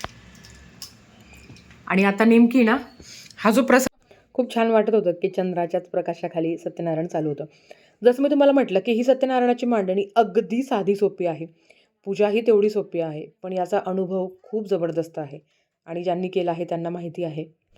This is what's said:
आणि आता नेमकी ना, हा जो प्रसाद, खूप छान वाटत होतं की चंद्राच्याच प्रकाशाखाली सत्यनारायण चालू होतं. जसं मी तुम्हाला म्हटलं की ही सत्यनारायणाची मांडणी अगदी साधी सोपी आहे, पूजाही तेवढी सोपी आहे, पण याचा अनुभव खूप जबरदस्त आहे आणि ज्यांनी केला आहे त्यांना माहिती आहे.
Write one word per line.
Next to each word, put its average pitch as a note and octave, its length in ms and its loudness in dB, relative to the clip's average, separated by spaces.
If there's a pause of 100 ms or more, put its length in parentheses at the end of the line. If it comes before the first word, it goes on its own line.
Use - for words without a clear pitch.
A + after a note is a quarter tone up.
(1900)
आणि F#3+ 180 2
आता G3 200 2
नेमकी A#3 380 6
ना, A3 140 2 (600)
हा G#3+ 140 0
जो B3 120 4
प्रसाद, - 520 0 (180)
खूप B3 220 -4
छान A3+ 160 2
वाटत G#3+ 240 4
होतं F3+ 180 4
की F3 160 -2
चंद्राच्याच F3+ 600 -2
प्रकाशाखाली E3 720 -4
सत्यनारायण E3 480 -6
चालू D#3 220 -4
होतं. D3 160 -6 (600)
जसं B3 180 4
मी C#4+ 80 2
तुम्हाला C#4 220 4
म्हटलं A#3+ 340 2
की A#3+ 60 2
ही A3+ 120 0
सत्यनारायणाची B3+ 600 0
मांडणी G3 380 0 (120)
अगदी A3 460 0
साधी G3+ 340 -2
सोपी F#3+ 300 -2
आहे, D#3+ 200 -6 (580)
पूजाही G#3 360 0
तेवढी G#3+ 300 4
सोपी F#3+ 300 -4
आहे, D#3 260 -8 (160)
पण F#3 100 -8
याचा F#3 340 -2
अनुभव F#3 420 -4 (140)
खूप G#3+ 260 -8
जबरदस्त E3 500 -4
आहे D3 200 -12 (480)
आणि E3+ 180 -8
ज्यांनी F#3 240 -2
केला F3+ 220 -2
आहे E3+ 140 -4
त्यांना E3+ 240 -6
माहिती E3+ 360 -8
आहे. D#3 200 -8 (340)